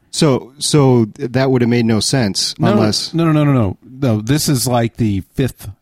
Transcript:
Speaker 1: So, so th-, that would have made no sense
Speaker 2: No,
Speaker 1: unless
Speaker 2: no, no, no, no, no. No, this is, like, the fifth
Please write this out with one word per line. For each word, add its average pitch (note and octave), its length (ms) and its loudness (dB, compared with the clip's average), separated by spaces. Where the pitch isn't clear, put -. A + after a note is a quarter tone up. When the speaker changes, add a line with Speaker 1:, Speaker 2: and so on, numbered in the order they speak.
Speaker 1:
So, - 480 -2
so C3 460 4
th-, A#2+ 280 -8
that C3+ 180 0
would C3 100 2
have A#2 80 0
made A#2+ 160 2
no A2+ 160 2
sense A2 580 -2
Speaker 2:
No, D3+ 140 0
Speaker 1:
unless G#2 400 0
Speaker 2:
no, E3 140 0
no, D#3+ 60 2
no, D3+ 120 2
no, C#3+ 80 2
no. A#2 320 0
No, A#2+ 360 -2
this C3+ 280 -2
is, C3 180 0
like, A#2+ 300 -2
the G#2 240 -2
fifth - 480 -6